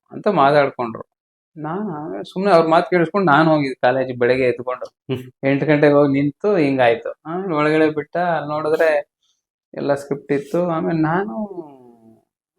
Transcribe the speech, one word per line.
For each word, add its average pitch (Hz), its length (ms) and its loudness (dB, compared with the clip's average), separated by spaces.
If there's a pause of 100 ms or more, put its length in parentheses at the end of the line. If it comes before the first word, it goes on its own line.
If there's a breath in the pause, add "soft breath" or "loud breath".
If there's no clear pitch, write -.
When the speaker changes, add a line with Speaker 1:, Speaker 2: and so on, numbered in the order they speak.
(120)
Speaker 1:
ಅಂತ 135 160 -6
ಮಾತಾಡ್ಕೊಂಡ್ರು. 139 760 0 (540)
ನಾನ್ 170 340 -8
ಆಮೇಲೆ 165 320 -10
ಸುಮ್ನೆ 190 280 -2
ಅವ್ರ 165 160 6
ಮಾತು 165 220 2
ಕೇಳಿಸ್ಕೊಂಡು 180 380 0
ನಾನ್ 151 200 4
ಹೋಗಿದ್ದೆ 147 280 0
ಕಾಲೇಜಿಗೆ 127 440 -2
ಬೆಳಗ್ಗೆ 127 240 2
ಎದ್ಕೊಂಡು. 123 420 -4
Speaker 2:
ಹ್ಮ್. 127 640 -8
Speaker 1:
ಎಂಟು 139 180 0
ಗಂಟೆಗೆ 147 280 4
ಹೋಗಿ 143 200 4
ನಿಂತು 143 420 -2
ಹಿಂಗಾಯ್ತು. 131 720 0
ಆಮೇಲೆ 175 300 -6
ಒಳಗಡೆ 151 340 2
ಬಿಟ್ಟ, 151 280 -6
ಅಲ್ಲಿ 165 320 -2
ನೋಡಿದ್ರೆ 156 400 0 (840)
ಎಲ್ಲ 139 200 -4
ಸ್ಕ್ರಿಪ್ಟ್ 139 380 -6
ಇತ್ತು. 165 360 -2
ಆಮೇಲೆ 165 340 -2
ನಾನು, 185 320 -2 (1300)